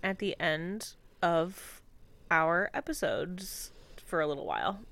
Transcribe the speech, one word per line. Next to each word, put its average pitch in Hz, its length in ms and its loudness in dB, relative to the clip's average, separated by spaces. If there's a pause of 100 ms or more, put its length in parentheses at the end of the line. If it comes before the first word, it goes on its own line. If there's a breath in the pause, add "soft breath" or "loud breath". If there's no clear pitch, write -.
at 190 160 -2
the 196 200 -2
end 170 520 -2 (320)
of 170 580 2 (500)
our 170 440 6
episodes 170 960 -4 (340)
for 170 160 0
a 151 60 2
little 143 180 -2
while. 78 360 0 (100)